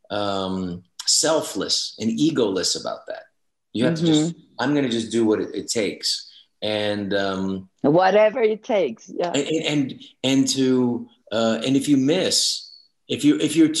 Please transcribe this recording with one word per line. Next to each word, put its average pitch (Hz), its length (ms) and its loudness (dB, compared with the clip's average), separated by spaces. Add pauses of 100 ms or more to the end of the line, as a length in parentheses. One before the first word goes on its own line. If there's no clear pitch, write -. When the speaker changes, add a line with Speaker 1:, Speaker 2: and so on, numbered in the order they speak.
(100)
Speaker 1:
um, 95 720 -4 (240)
selfless - 920 -2
and 113 180 -2
egoless 110 600 0
about - 280 -10
that. - 160 -12 (480)
You 110 140 -2
have 165 100 0
to 160 100 -4
just, 156 300 2
Speaker 2:
Mm-hmm. - 40 -20 (200)
Speaker 1:
"I'm 135 140 0
gonna 135 140 0
just 113 220 -4
do 113 140 2
what 107 160 2
it, - 140 -8
it - 140 -8
takes." - 600 -4 (340)
And, 104 500 -2
um, 95 560 -2 (140)
Speaker 2:
Whatever 196 580 4
it 220 220 0
takes, 175 460 -2
yeah. 175 260 -4
Speaker 1:
and, 139 140 -2 (240)
and, 135 320 -2 (180)
and 135 280 2
to, 127 580 0 (240)
uh, 113 320 2
and 135 120 2
if 139 120 0
you 147 80 6
miss, 139 760 0 (380)
if 123 160 -4
you, 147 160 6
if 160 160 0
you're 160 120 6 (120)